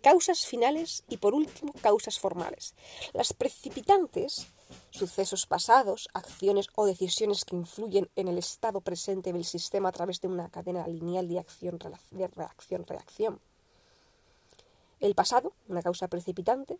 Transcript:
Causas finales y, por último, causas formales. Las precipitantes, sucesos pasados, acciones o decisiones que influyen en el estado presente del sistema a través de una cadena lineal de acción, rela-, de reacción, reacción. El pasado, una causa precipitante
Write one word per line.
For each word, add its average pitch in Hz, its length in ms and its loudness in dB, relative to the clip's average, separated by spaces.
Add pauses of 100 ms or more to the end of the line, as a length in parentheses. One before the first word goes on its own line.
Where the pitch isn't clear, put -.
Causas 330 440 8
finales 277 640 0
y, 233 80 -6
por 208 160 4
último, 294 480 -2
causas 214 360 2
formales. - 580 -6 (360)
Las - 220 0
precipitantes, - 1120 0 (420)
sucesos - 580 0
pasados, 214 640 4
acciones 196 640 0
o 214 100 2
decisiones 196 580 0
que - 140 -6
influyen 190 580 -2
en 190 140 -2
el 175 80 -2
estado 196 420 -4
presente 180 540 -4
del 175 100 -4
sistema 185 460 -2
a - 20 -4
través 180 300 -6
de 190 80 -2
una 175 200 -4
cadena 175 380 -6
lineal 170 400 -4
de 175 120 -2
acción, 175 400 -10
rela-, 165 200 -14 (120)
de 185 160 -4
reacción, - 580 -10
reacción. - 560 -6 (1600)
El 165 120 2
pasado, 254 400 2 (140)
una 175 140 -4
causa 175 260 -2
precipitante 196 720 -2